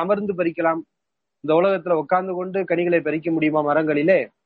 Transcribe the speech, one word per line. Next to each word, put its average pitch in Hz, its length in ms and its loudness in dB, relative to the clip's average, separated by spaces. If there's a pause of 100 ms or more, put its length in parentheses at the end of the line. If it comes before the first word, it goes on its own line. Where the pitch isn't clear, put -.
அமர்ந்து 202 320 -2
பறிக்கலாம். 165 460 -2 (640)
இந்த 151 100 0
உலகத்துல 180 440 2
உட்கார்ந்து 185 360 -2
கொண்டு 180 300 -6
கனிகளை 175 360 0
பறிக்க 156 300 -4
முடியுமா 156 320 0
மரங்களிலே? 151 580 2 (260)